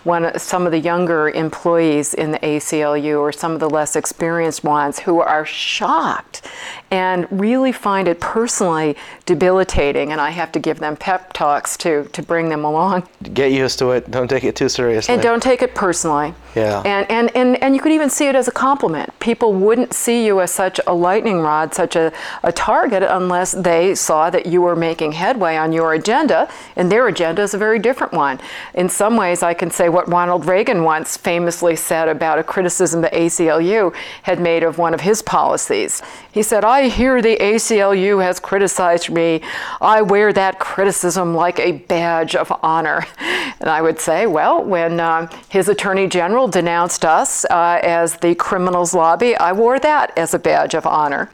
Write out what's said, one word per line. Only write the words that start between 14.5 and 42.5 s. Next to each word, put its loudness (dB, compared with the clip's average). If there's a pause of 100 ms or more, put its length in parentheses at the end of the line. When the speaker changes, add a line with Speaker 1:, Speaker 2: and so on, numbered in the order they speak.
Speaker 2:
too 0
seriously. 0
Speaker 1:
And 2
don't 2
take 0
it -4
personally. -2 (180)
Speaker 2:
Yeah. 0
Speaker 1:
And, -2
and, 0
and, 2
and 4
you 2
could 2
even 2
see 0
it 0
as 2
a -2
compliment. -2
People 0
wouldn't 2
see 0
you 4
as 0
such -2
a 0
lightning 2
rod, 0
such -2
a, 2 (320)
a 2
target, 0
unless 0
they 2
saw 0
that 0
you 2
were 2
making -2
headway -2
on 0
your 2
agenda, 2 (280)
and 0
their 4
agenda 0
is -2
a -4
very 2
different -2
one. 0 (360)
In 0
some 2
ways, 0
I 2
can -4
say 2
what 2
Ronald 0
Reagan 2
once -2
famously 0
said 0
about 0
a -2
criticism 0
the 0
A 2
C 0
L 2
U 2 (300)
had 0
made 2
of 0
one 0
of -4
his 2
policies. 0 (300)
He 0
said, 2
"I 4
hear 2
the 2
A 2
C 0
L 4
U 2
has 0
criticized 0
me. 0 (380)
I 4
wear 4
that 2
criticism -2
like 0
a 0
badge -2
of -2 (120)